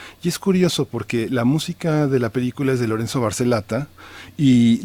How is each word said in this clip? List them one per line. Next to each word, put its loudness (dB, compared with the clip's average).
Y -4
es -4
curioso 0
porque -4
la 0
música 0
de 0
la 0
película -2
es 0
de 0
Lorenzo -2
Barcelata, -2
y 6